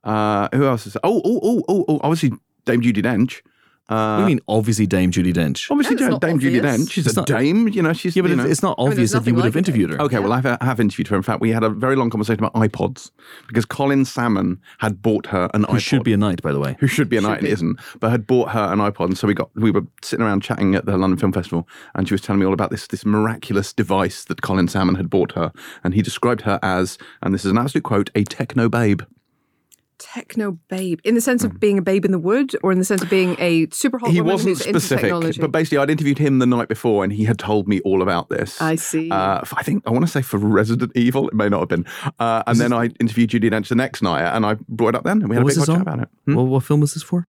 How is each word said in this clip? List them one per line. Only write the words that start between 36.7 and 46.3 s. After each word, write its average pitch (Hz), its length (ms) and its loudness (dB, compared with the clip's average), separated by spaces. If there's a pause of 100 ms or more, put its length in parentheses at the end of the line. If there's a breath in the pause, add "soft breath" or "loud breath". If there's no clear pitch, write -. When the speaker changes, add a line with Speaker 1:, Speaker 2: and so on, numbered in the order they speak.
Speaker 1:
and 101 80 -2
he 107 120 0
had 110 140 0
told 104 300 0
me 98 120 2
all 95 200 2
about 90 300 0
this. - 320 -6
Speaker 3:
I 160 140 0
see. 160 340 -4
Speaker 1:
Uh, 98 320 0
f-, - 160 -12
I - 40 -6
think, - 240 -2
I 113 40 -4
wanna 131 160 2
say 143 160 -2
for 107 160 -4
Resident 107 560 2
Evil, 127 340 2
it - 60 -6
may 104 160 2
not 95 100 2
have 87 80 -2
been. 87 160 0 (340 loud breath)
Uh, 113 280 0
and 120 80 2
Speaker 2:
Is 117 60 4
Speaker 1:
then 120 120 0
Speaker 2:
it 120 40 0
Speaker 1:
I 117 100 0 (120)
interviewed 117 300 2
Judi 113 220 2
Dench 107 180 -2
the 123 60 -2
next 127 260 -2
night, 82 220 0
and 104 240 0
I 107 100 0 (140)
brought 113 240 0
it - 20 -
up - 80 -6
then, 208 160 2
and 151 80 -2
we 117 80 0
had 127 80 4
Speaker 2:
What 143 80 4
Speaker 1:
a - 20 0
Speaker 2:
was - 20 -
Speaker 1:
big 165 40 2
Speaker 2:
this 147 80 2
Speaker 1:
hot 160 40 2 (120)
chat - 20 -4
Speaker 2:
on? 160 80 -6
Speaker 1:
about - 100 -4
it. - 40 -10 (160)
Hmm? 143 100 0